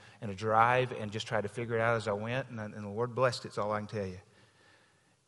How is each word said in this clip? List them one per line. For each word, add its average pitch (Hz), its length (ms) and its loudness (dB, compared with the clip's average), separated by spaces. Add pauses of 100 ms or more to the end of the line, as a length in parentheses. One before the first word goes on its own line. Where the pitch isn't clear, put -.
(200)
and 110 100 -6
a 98 40 -6
drive 113 580 4
and 104 200 -6
just 110 140 -6
tried 110 160 0
to 101 60 -4
figure 117 280 -2
it 113 40 2
out 117 160 4
as 107 120 -2
I 104 40 2
went, 117 360 -4
and, 120 100 -10
and 107 260 -8
the 104 40 -8
Lord 113 260 -4
blessed 123 300 2
it, 110 40 -10
it's - 100 -6
all 107 140 -2
I 107 60 0
can 104 80 -4
tell 104 200 -4
you. 92 120 -8 (1080)